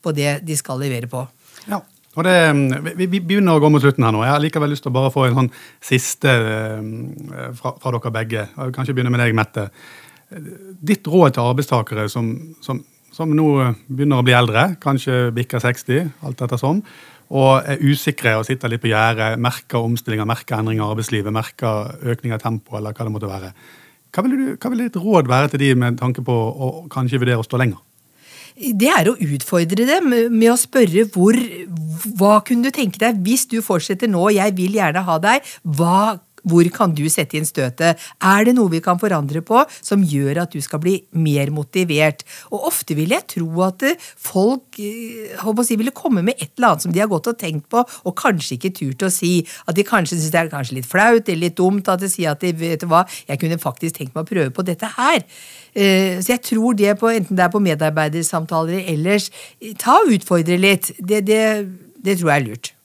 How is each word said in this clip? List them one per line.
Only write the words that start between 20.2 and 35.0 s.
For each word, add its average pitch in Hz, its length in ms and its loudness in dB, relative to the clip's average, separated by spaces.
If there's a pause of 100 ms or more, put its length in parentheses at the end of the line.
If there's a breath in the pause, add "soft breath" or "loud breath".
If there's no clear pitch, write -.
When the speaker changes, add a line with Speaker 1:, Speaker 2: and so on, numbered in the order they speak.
Speaker 2:
merker 113 320 -4
endringer 110 240 -2
i 104 60 -4
arbeidslivet, 107 420 -4
merker 110 640 -4 (160)
økning 117 240 -4
av 110 80 -8
tempo, 113 320 -6
eller 107 160 -8
hva 117 160 -8
det 107 80 -6
måtte 104 160 -8
være. 95 220 -12 (580 soft breath)
Hva 208 160 -2
ville 269 140 0
du, 269 180 -2
hva 254 140 -4
ville 240 160 -2
ditt 190 100 -6
råd 170 320 2
være 139 240 2
til 139 80 0
de 135 160 4
med 120 240 0
tanke 123 240 -2
på 123 80 0
å 117 380 -4 (180)
kanskje 127 320 -2
vurdere 123 160 2
å 107 80 -6
stå 127 160 -2
lenger? 104 160 -2 (760 loud breath)
Speaker 1:
Det 240 340 0
er 185 160 4
å 240 80 2
utfordre 170 720 0
dem 311 240 2
med 233 400 4
å 240 80 2
spørre 214 560 2
hvor, 208 240 4 (800)
hva 208 240 6
kunne 240 240 0
du 269 80 -4
tenke 220 240 -2
deg 220 240 0
hvis 233 240 0
du 226 160 -4
fortsetter 196 480 -2
nå, 180 240 2
jeg 190 240 2
vil 185 160 0
gjerne 180 320 0